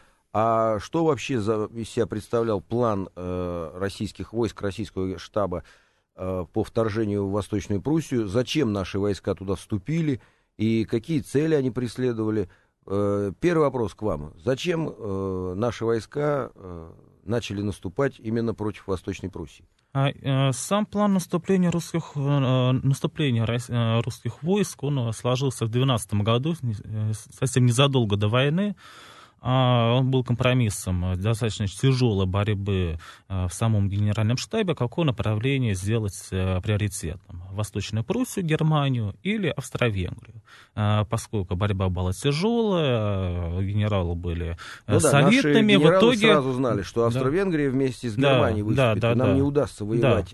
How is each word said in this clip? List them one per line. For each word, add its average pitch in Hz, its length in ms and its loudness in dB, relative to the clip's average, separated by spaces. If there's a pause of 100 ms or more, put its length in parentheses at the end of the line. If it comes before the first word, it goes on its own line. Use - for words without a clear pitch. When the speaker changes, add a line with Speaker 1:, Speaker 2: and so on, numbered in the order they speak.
(340)
Speaker 1:
а 113 460 2
что 165 260 -2
вообще 135 340 0
за, 107 340 -2
из 113 160 -10
себя - 180 0
представлял 110 520 -2
план, 110 560 -2
э, 87 600 -6
российских 98 580 -8
войск, 113 280 -2
российского 95 560 -6
штаба, 90 460 -4 (540)
э, 92 340 -6
по 110 140 0
вторжению 104 640 0
в 95 40 -4
Восточную 101 500 -2
Пруссию, 135 460 0
зачем 117 460 0
наши 98 260 -4
войска 101 340 -2
туда 95 220 -4
вступили 143 640 -4 (380)
и 110 260 2
какие 120 380 -2
цели 156 340 0
они 131 160 0
преследовали? 110 800 -2 (360)
Э, 101 540 -2
первый 165 220 2
вопрос 123 320 0
к - 80 -14
вам. 76 320 -4 (100)
Зачем, 156 460 -2
э, 95 680 -6
наши 113 300 -2
войска, 131 680 -2
э, 87 380 -16 (320)
начали 101 380 -4
наступать 104 580 -4
именно 113 340 -2
против 104 340 -6
Восточной 95 420 -6
Пруссии? - 340 -14 (320)
Speaker 2:
А, 135 140 0
э, 135 440 0
сам 202 340 -2
план 202 260 0
наступления 180 560 0
русских, 170 460 -4
э, 147 40 -4
э, 131 520 2
наступления 135 760 0
рос-, 120 240 -2
э, 117 320 2
русских - 400 -8
войск, 190 400 0
он, 135 280 -2
э, 107 40 -4
сложился 127 520 0
в 110 40 -2
двенадцатом 117 540 2
году, 127 400 2
не, 113 100 -2 (100)
э, 107 300 -4
с-, - 240 -10
совсем 127 300 4
незадолго 120 500 4
до 104 100 0
войны. 147 480 0 (720)
А, 123 520 4
он 131 120 2
был 131 140 2
компромиссом, 120 800 0
э, 92 140 0
достаточно 107 500 -2
тяжелой 123 580 2
борьбы, 98 720 0 (300)
э, 92 220 -2
в - 40 -8
самом 107 360 0
генеральном 107 480 0
штабе, 202 360 -2
какое 127 300 -2
направление 117 720 0
сделать, 104 560 -4
э, 92 300 0
приоритетным: 98 920 -4
Восточную 104 540 -4
Пруссию, 208 400 -4
Германию 143 760 0
или 196 280 -2
Австро-Венгрию. - 920 -4 (340)
Э, 107 340 2
поскольку 101 480 -4
борьба 98 320 0
была 92 240 -2
тяжелая, 123 1500 0
э, 98 60 0
генералы 101 500 0
были, 85 420 -4 (300)
э, - 60 2
Speaker 1:
Ну - 80 6
да, 151 100 4 (120)
наши 233 180 6
Speaker 2:
солидными, 220 340 6
в - 40 8
Speaker 1:
генералы 165 200 8
Speaker 2:
итоге 226 320 6
Speaker 1:
сразу 196 220 4
знали, 120 300 0
что - 180 -2
Speaker 2:
Да. 117 60 4
Speaker 1:
Австро-Венгрия 143 600 0
вместе 127 400 0
с 104 60 -4
Speaker 2:
Да, 135 200 4
Speaker 1:
Германией 110 260 2
Speaker 2:
да, 120 320 2
Speaker 1:
выступит, 104 80 0
Speaker 2:
да, 117 100 2
Speaker 1:
и 120 40 4
нам 127 120 2
Speaker 2:
да. 131 80 4
Speaker 1:
не 135 60 4
удастся 143 420 0
Speaker 2:
Да. - 60 -4
Speaker 1:
воевать 117 440 2